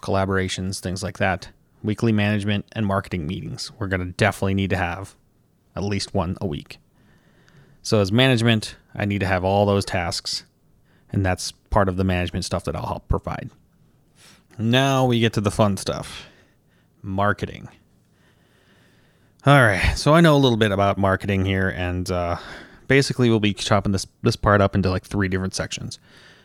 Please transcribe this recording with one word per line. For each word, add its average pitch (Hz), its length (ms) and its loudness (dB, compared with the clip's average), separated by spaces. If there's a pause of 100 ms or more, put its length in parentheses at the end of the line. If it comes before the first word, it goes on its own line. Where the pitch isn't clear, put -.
collaborations, 95 800 -2
things 90 240 -6
like 90 140 -8
that. 95 320 -2 (340)
Weekly 110 280 0
management 104 640 0
and 110 120 -4
marketing 98 400 -2
meetings. - 540 -10
We're 101 80 -6
gonna 92 180 -2
definitely 95 500 0
need 98 160 0
to 92 60 0
have 92 380 -6 (600)
at 87 80 -6
least 101 300 -4
one 92 280 -2
a - 40 -4
week. - 320 -8 (1040)
So 107 200 2
as 95 100 0
management, 117 640 2 (180)
I - 120 -4
need 101 140 -2
to 95 80 -2
have 92 160 0
all 101 220 4
those 101 200 2
tasks, - 580 -6 (680)
and 101 140 0
that's - 280 -2 (160)
part 101 180 2
of 92 80 -2
the 95 80 0
management 90 400 -2
stuff - 220 -6
that 80 100 -6
I'll - 100 -8
help - 220 -10
provide. - 420 -6 (1080)
Now 131 480 2
we 120 160 2
get 113 120 2
to 113 80 -2
the 101 100 0
fun 101 260 2
stuff. - 500 -8 (760)
Marketing. 101 680 -4 (1700)
All 139 200 6
right, 101 320 2
so - 180 2
I 170 80 8
know 156 140 6
a - 20 6
little 127 200 4
bit 107 140 2
about 98 280 2
marketing 95 460 2
here, 95 240 0
and, 90 420 -4
uh, 87 260 -2 (500)
basically 131 400 2
we'll 113 120 4
be 101 160 0
chopping 101 360 0
this, 95 140 -2 (160)
this 117 140 0
part 104 260 4
up 98 140 2
into, 92 160 2
like, 92 120 -4
three 101 240 -2
different 92 280 -4
sections. - 420 -8 (480)